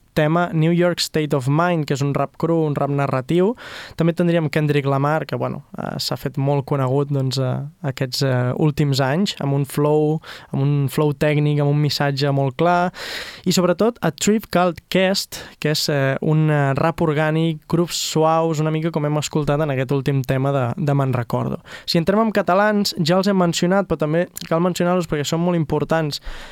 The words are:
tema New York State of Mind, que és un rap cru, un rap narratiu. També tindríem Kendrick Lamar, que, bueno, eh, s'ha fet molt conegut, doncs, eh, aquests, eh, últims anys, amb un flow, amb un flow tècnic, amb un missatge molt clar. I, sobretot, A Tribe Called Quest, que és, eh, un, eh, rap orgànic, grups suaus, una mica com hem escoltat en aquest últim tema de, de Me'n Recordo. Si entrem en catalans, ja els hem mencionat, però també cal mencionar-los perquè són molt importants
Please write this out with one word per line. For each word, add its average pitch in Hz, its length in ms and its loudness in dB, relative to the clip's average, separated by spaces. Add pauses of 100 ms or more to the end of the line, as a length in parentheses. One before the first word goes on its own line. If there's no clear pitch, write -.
(120)
tema 165 400 2
New 160 240 2
York 175 240 2
State 151 340 -2
of 131 140 -2
Mind, 160 400 2
que 147 60 -2
és 127 100 -2
un 143 80 0
rap 139 240 -4
cru, 165 300 0
un 143 100 -2
rap 143 160 0
narratiu. 143 640 0 (420)
També 170 160 2
tindríem 170 400 0
Kendrick 147 320 0
Lamar, 143 400 0
que, 127 160 -6
bueno, 131 220 -6 (160)
eh, - 180 -6
s'ha - 240 -6
fet 135 160 -6
molt 139 320 0
conegut, 139 400 0
doncs, 135 320 -2
eh, 127 120 0 (280)
aquests, 135 420 -6
eh, 127 360 2
últims 143 420 2
anys, 147 400 2
amb 139 140 0
un 143 100 0
flow, 151 540 2 (320)
amb 139 120 -2
un 143 120 2 (160)
flow 151 240 0
tècnic, 147 460 2
amb 143 100 2
un 147 100 2
missatge 143 500 0
molt 139 260 0
clar. 175 360 2 (540)
I, 185 60 2
sobretot, 180 500 2
A 165 80 0
Tribe - 400 0
Called 180 400 0
Quest, 190 480 0 (200)
que 151 120 0
és, - 180 -2
eh, 135 320 0
un, 156 300 2
eh, 143 240 2
rap 165 260 0
orgànic, 156 640 0
grups 165 300 0
suaus, 160 640 2
una 156 100 0
mica 156 200 -2
com 151 160 -2
hem 151 100 0
escoltat 147 460 0
en 151 80 0
aquest 131 220 -2
últim 139 300 0
tema 135 300 0
de, 123 240 0
de 143 180 0
Me'n 135 200 2
Recordo. 123 480 -4 (240)
Si - 100 0
entrem 190 240 2
en 226 120 2
catalans, 202 720 2
ja 165 140 2
els 190 120 2
hem 196 100 2
mencionat, 180 500 2
però 160 80 -2
també 165 320 0 (180)
cal 165 140 0
mencionar-los 175 480 0
perquè 147 160 -2
són 165 160 -2
molt 175 160 0
importants 151 640 0 (320)